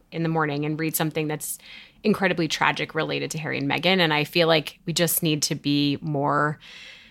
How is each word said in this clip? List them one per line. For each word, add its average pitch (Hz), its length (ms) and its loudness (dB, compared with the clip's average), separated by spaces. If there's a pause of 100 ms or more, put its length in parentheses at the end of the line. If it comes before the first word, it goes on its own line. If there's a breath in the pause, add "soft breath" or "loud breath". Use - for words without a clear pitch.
(120)
in 165 120 -4
the 165 60 0
morning 151 360 0
and 151 120 -2
read 160 200 -2
something 156 320 -2
that's - 280 -8 (460 loud breath)
incredibly 180 460 2
tragic 147 440 0
related 147 380 -2
to 160 60 -6
Harry 135 220 -4
and 139 100 -2
Meghan. 160 300 2
And 160 140 4
I 151 120 2
feel 165 240 2
like 160 360 2
we 175 60 -4
just 165 320 0
need 156 200 2
to - 120 -2
be 143 460 0
more, 147 580 0 (520 loud breath)